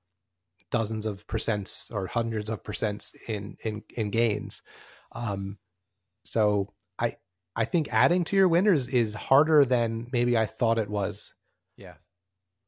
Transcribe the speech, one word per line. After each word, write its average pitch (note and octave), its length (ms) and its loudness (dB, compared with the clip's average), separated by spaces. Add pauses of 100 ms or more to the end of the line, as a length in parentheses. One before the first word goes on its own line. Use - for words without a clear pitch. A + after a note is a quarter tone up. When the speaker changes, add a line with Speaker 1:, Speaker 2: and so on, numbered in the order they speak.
(680)
Speaker 1:
dozens A2 360 -2
of G2+ 220 -6
percents - 680 -4
or F#2+ 140 -2
hundreds A2+ 420 -4
of A2 140 -6
percents G#2 500 -4 (140)
in, G#2 360 -8
in, G#2+ 200 -4 (120)
in G#2 160 -2
gains. G#2+ 500 -2 (500)
Um, G2+ 460 -6 (640)
so G#2 480 0 (260)
I, A#2 200 -2 (380)
I - 100 0
think D#3+ 260 0
adding C#3+ 340 4
to - 100 -4
your G3 120 6
winners E3+ 400 2
is A2+ 260 0
harder D3 520 4
than A#2 460 0
maybe A#2+ 260 2
I A2 80 4
thought A2+ 320 0
it A2 120 -2
was F#2+ 440 -4 (420)
Speaker 2:
Yeah. F2+ 200 -14 (720)